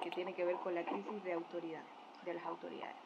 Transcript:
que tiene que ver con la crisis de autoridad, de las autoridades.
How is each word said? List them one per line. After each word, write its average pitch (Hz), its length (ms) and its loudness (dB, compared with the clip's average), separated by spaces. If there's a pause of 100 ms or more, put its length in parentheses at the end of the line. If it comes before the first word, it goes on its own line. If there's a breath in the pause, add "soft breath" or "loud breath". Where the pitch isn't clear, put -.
que 170 100 0
tiene 180 220 0
que 175 120 4
ver 180 120 6
con 180 180 2
la 170 80 4
crisis 202 400 0
de 180 100 2
autoridad, 165 480 0 (440)
de 175 80 0
las 175 120 -2
autoridades. 170 500 -4 (100)